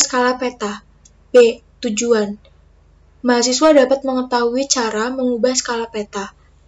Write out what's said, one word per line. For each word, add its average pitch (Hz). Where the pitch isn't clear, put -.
skala 254
peta. 214
B. 233
Tujuan. 220
Mahasiswa 247
dapat 269
mengetahui 254
cara 220
mengubah 254
skala 233
peta. 208